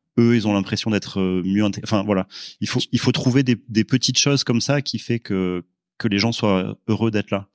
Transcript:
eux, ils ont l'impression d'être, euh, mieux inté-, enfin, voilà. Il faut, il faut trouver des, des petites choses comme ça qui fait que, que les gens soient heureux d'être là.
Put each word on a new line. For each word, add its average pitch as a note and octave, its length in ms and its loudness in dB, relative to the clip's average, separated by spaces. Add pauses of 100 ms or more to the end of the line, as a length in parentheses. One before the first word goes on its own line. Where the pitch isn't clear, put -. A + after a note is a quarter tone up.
(180)
eux, A#2 180 6
ils G#2+ 100 0
ont G#2 60 2
l'impression G2+ 380 -2
d'être, G2 300 -2
euh, F#2 240 0
mieux G2 200 0
inté-, G2+ 200 -2
enfin, G#2 200 0
voilà. G2 220 0 (340)
Il A2 80 -4
faut, B2 120 -2 (120)
il B2 60 2
faut C3 140 0
trouver C3 300 2
des, B2 140 0 (120)
des A2 160 2
petites C3 340 0
choses C#3+ 260 2
comme A#2 160 0
ça C#3 220 0
qui - 160 -8
fait A#2 200 -4
que, F#2 460 -4 (340)
que A#2 100 -2
les G2+ 100 2
gens A2+ 140 2
soient G2+ 460 0 (100)
heureux A2 220 0
d'être G2+ 200 -4
là. G2+ 240 -4